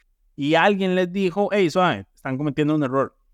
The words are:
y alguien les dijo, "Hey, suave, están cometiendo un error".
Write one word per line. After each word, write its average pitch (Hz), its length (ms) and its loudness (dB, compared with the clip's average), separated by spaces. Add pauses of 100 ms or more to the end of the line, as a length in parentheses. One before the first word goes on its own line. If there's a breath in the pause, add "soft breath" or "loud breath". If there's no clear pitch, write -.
(360)
y 147 180 0
alguien 185 400 2
les 180 180 0
dijo, 196 380 -2
"Hey, 196 180 2
suave, 147 460 0
están 131 240 -8
cometiendo 151 380 -2
un 151 80 0
error". 131 340 -2 (160)